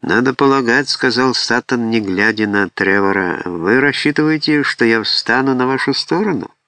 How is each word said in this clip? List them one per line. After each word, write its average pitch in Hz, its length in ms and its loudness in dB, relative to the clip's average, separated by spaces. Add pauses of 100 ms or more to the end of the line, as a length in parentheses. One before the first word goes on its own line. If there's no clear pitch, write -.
«Надо 123 320 2
полагать», 135 560 2
сказал 127 460 0
Саттон, 120 560 -2
не 113 80 2
глядя 104 480 0
на 101 220 0
Тревора, 95 760 0
«вы 90 340 0
рассчитываете, 147 840 0
что - 200 -2
я 113 200 2
встану 131 500 0
на 127 140 0
вашу 135 260 -2
сторону?» 165 560 -2 (180)